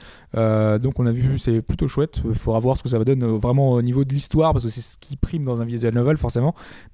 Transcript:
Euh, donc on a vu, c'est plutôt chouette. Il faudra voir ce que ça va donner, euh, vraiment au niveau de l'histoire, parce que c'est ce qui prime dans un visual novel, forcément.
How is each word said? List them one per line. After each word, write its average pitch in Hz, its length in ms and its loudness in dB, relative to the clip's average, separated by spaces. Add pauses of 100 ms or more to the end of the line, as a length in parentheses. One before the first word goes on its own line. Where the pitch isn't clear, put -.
(380)
Euh, 107 420 2
donc 131 220 -2
on 123 40 2
a 117 60 2
vu, 127 260 0
c'est 113 240 0
plutôt - 280 -2
chouette. - 340 -2
Il 110 100 -2
faudra 113 280 -2
voir 127 160 2
ce - 60 -10
que - 40 -6
ça 123 100 0
va 110 60 2
donner, 127 220 2
euh, 110 120 0
vraiment 127 360 2
au 120 80 2
niveau 123 240 0
de 135 80 -4
l'histoire, 156 400 2
parce 123 100 0
que 113 80 -4
c'est 123 80 -8
ce - 180 -12
qui - 200 -14
prime 160 260 -4
dans 120 180 -2
un 117 40 -2
visual 117 280 -2
novel, 123 220 4
forcément. 120 400 0 (380)